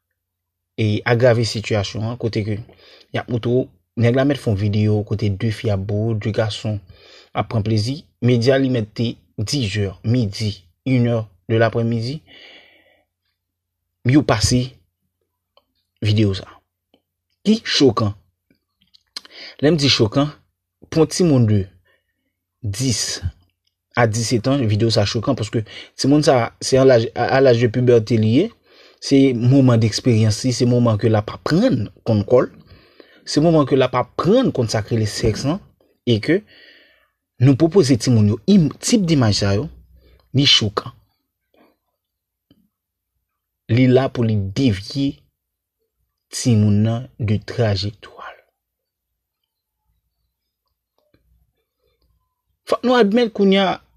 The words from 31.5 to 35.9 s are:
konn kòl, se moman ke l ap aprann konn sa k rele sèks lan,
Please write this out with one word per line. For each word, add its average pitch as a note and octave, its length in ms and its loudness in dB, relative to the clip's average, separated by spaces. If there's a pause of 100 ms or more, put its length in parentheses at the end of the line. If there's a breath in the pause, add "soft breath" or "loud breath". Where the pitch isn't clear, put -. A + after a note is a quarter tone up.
konn G3+ 200 0
kòl, C3 240 2 (760 soft breath)
se D3 160 0
moman D#3+ 240 2
ke C3+ 100 2
l C3 80 2
ap C3 140 -6
aprann G3 540 0
konn A#2 160 -2
sa A2 140 -4
k B2 100 -6
rele A2 160 -2
sèks A2 380 -4
lan, F3 120 -4 (460)